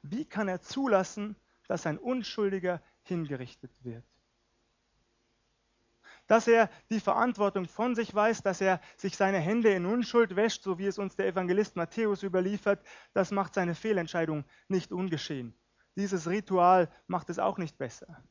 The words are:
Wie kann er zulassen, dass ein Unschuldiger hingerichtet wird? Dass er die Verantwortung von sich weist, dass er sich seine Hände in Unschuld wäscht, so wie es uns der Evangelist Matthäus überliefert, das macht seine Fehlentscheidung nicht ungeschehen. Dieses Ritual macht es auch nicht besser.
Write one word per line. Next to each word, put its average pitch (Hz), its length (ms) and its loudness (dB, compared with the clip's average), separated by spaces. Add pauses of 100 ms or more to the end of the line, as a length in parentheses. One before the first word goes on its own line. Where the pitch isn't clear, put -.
Wie 202 220 -6
kann 208 240 -4
er 185 140 -4
zulassen, 208 720 0 (320)
dass - 180 -4
ein 151 120 -2
Unschuldiger 196 840 -2 (220)
hingerichtet 139 680 -6 (100)
wird? 120 240 -12 (2250)
Dass 220 200 6
er 226 220 6 (200)
die 214 120 -2
Verantwortung 202 640 0
von 240 280 -2
sich 214 220 -4
weist, 214 300 2
dass 196 160 -2
er 185 180 2 (160)
sich - 220 -6
seine 196 220 2
Hände 214 340 4
in 175 120 0
Unschuld 226 520 2
wäscht, 214 260 0
so 185 140 -4
wie 196 80 -6
es 196 120 -2
uns 196 200 -6
der 196 100 0
Evangelist 185 480 0
Matthäus 196 480 -2
überliefert, 196 580 0 (320)
das 190 180 2
macht 196 220 -2
seine 175 220 0
Fehlentscheidung 165 720 -2 (240)
nicht 190 240 -2
ungeschehen. 151 600 -6 (440)
Dieses 185 300 -2
Ritual 185 600 4 (180)
macht 180 220 -6
es 165 100 -6
auch - 180 0
nicht 165 200 -8
besser. - 540 -12